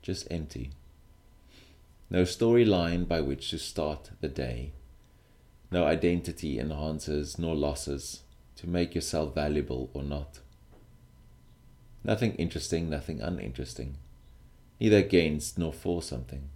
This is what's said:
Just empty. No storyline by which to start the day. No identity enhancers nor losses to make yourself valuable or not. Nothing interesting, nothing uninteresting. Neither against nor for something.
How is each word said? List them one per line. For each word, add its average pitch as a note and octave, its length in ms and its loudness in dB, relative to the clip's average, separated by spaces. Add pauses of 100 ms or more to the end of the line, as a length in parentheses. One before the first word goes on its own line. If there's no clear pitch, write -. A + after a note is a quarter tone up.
Just - 300 -6
empty. D2 400 -6 (1400)
No F2+ 140 4
storyline F2+ 840 4
by E2 140 2
which C#2 300 -2
to D#2+ 80 -6
start D2+ 500 -4 (100)
the D#2 80 -4
day. B1+ 440 -6 (960)
No F2 160 2
identity E2 720 2
enhancers D2+ 800 -4
nor E2 180 0
losses C#2+ 680 -4 (320)
to - 120 -12
make F2 280 0
yourself D#2 380 -2
valuable C#2 600 0
or C#2 100 -6
not. C#2+ 360 -6 (1600)
Nothing A2 320 2
interesting, E2 540 -2
nothing C#2+ 320 -4
uninteresting. B1+ 760 -6 (800)
Neither G#2+ 180 8
against E2+ 600 4
nor E2 120 0
for F2 300 -2
something. C#2 540 -8